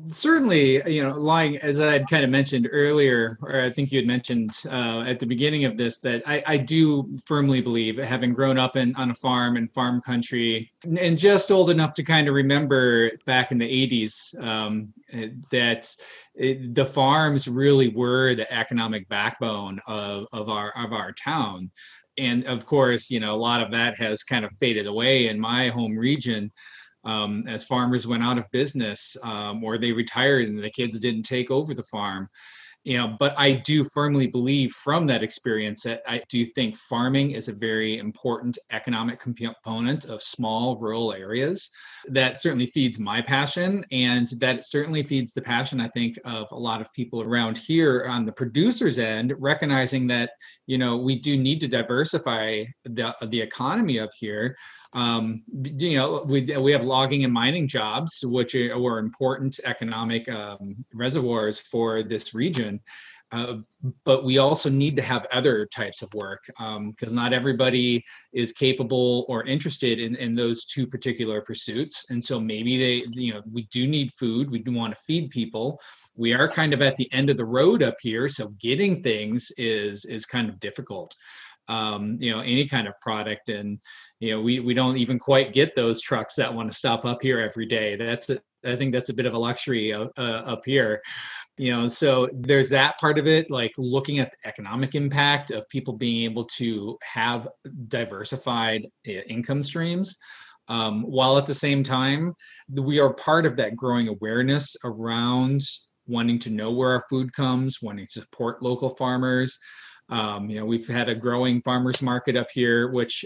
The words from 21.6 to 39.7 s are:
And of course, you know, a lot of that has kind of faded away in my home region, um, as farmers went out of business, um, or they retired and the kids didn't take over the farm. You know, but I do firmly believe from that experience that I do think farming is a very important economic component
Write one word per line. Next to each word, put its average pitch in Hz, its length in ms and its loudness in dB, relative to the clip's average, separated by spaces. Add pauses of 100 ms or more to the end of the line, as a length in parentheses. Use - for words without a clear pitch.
And 123 260 0
of 123 220 -6
course, 127 440 4
you 120 100 -2
know, 107 140 -2
a - 20 -2
lot 117 260 2
of 104 80 -4
that 117 280 0
has 107 240 -2
kind 120 220 -2
of 101 160 -8
faded 110 260 2
away 120 420 2
in 107 120 -2
my 120 280 0
home 113 280 -2
region, 117 560 -2 (520)
um, 107 420 -2
as 110 180 -8
farmers 123 420 0
went 117 180 0
out 123 120 2
of 113 140 -4
business, 127 720 -2
um, 107 400 -6
or 110 160 -2
they 120 140 0
retired 120 560 2
and 107 100 -4
the 104 120 -6
kids 117 280 -4
didn't 110 240 -2
take 127 300 -2
over 151 200 0
the 120 120 -8
farm. 98 440 -6 (540)
You 127 160 -2
know, 110 200 -2
but 139 180 4
I 139 160 6
do 147 300 2
firmly 143 460 2
believe 127 440 2
from 160 340 0
that 120 160 2
experience 107 600 -2
that 117 240 -6
I 117 220 -4
do 120 160 0
think 117 320 -2
farming 135 560 0
is 110 160 -8
a 113 40 -8
very 110 460 -2
important 117 600 -4 (120)
economic 117 480 -4
component 117 840 -6